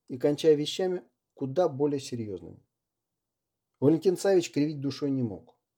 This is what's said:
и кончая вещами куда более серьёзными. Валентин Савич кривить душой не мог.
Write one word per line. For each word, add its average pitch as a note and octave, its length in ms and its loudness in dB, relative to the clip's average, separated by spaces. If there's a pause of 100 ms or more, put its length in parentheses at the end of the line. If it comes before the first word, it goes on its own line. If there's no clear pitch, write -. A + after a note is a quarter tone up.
и C3 100 -10
кончая D3 380 4
вещами F3+ 480 -2 (320)
куда C#3+ 340 0
более C#3+ 300 -2
серьёзными. G2 600 -10 (1200)
Валентин D#3+ 380 4
Савич F#3+ 340 2
кривить D3 300 -2
душой C#3 300 -4
не C3+ 100 -2
мог. G2+ 340 -8 (220)